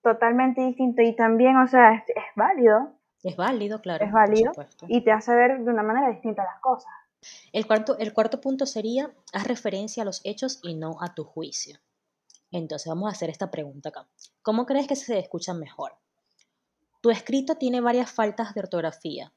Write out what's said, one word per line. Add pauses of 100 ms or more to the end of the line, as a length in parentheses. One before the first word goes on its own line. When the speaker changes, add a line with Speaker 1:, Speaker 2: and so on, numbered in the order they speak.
Speaker 1:
totalmente
distinto
y
también,
o
sea,
es,
es (120)
válido. (300)
Speaker 2:
Es
válido,
claro,
Speaker 1:
Es
Speaker 2:
por
Speaker 1:
válido
Speaker 2:
supuesto.
Speaker 1:
y
te
hace
ver
de
una
manera
distinta
las
cosas. (640)
Speaker 2:
El
cuarto,
el
cuarto
punto
sería, (220)
haz
referencia
a
los
hechos
y
no
a
tu
juicio. (720)
Entonces
vamos
a
hacer
esta
pregunta
acá. (360)
¿Cómo
crees
que
se
escucha
mejor? (1080)
¿Tu
escrito
tiene
varias
faltas
de
ortografía?